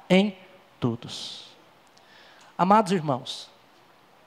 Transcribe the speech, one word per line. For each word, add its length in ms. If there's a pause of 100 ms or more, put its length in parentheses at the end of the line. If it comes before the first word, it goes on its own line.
em 260 (440)
todos. 640 (1120)
Amados 340
irmãos, 580 (760)